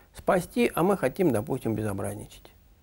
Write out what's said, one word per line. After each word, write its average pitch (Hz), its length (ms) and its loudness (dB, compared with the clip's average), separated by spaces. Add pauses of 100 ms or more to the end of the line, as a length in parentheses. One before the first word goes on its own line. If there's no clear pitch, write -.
(140)
спасти, 208 600 0
а - 100 0
мы 190 140 2
хотим, 143 340 2
допустим, 113 440 -2
безобразничать. 101 760 -6 (320)